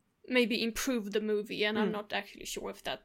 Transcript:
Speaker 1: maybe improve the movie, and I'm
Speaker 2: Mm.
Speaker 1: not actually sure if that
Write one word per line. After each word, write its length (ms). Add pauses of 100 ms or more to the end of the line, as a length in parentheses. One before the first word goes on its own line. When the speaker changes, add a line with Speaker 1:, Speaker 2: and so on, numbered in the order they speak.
(260)
Speaker 1:
maybe 360
improve 500
the 80
movie, 460
and 120
I'm 100
Speaker 2:
Mm. 40
Speaker 1:
not 220
actually 320
sure 240
if 140
that 200